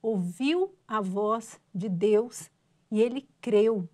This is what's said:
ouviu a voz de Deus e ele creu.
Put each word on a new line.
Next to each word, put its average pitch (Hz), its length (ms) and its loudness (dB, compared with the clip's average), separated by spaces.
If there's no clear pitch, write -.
ouviu 254 720 -2
a 220 140 -4
voz 208 600 -4
de 202 140 -4
Deus 208 640 0
e 214 100 0
ele 240 260 -2
creu. 214 540 2